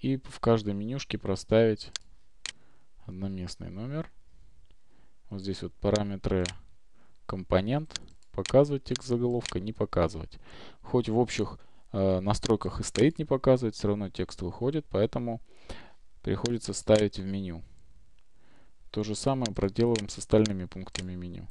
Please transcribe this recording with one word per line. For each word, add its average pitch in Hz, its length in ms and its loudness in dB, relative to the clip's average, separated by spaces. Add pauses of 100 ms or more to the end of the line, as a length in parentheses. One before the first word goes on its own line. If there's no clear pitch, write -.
и 135 160 0
в - 240 -10
каждой 107 320 4
менюшке 107 440 -4
проставить 110 760 4 (1120)
одноместный 92 640 -6
номер. 127 420 -6 (1200)
Вот 101 100 -8
здесь 95 220 -4
вот 92 140 -8
параметры 101 680 2 (840)
компонент. 98 760 0 (320)
Показывать 139 500 4
текст - 240 -4
заголовка, 120 520 2
не 104 140 -6
показывать. 90 640 0 (420)
Хоть - 260 2
в 110 120 2
общих, 113 400 0 (320)
э, 95 280 4
настройках 101 600 2
и 110 40 -2
стоит 143 360 4
не 156 60 -2
показывать, 127 500 4
всё - 140 0
равно 101 200 0
текст - 320 -4
выходит, 123 480 -2
поэтому 117 500 0 (840)
приходится 104 500 0
ставить 107 460 6
в 95 40 -4
меню. 95 400 -4 (1300)
То 107 140 -2
же 107 100 -2
самое 127 400 0
проделываем 107 560 2
с - 80 -10
остальными 104 480 4
пунктами 92 480 -8
меню. 90 380 -8